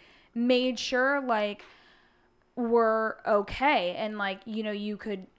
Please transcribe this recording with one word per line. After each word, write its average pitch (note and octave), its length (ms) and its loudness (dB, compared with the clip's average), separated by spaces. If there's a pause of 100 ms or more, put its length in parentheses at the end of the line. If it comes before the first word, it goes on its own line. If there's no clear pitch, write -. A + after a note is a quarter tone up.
(340)
made B3 460 2
sure, C4 420 0
like, G#3+ 420 -2 (920)
were A3+ 600 2 (100)
okay. G#3 680 2
And, G#3+ 200 -6
like, G3 280 -4
you A3 180 -6
know, G#3+ 80 -4
you G#3 240 -6
could G3 320 -8 (120)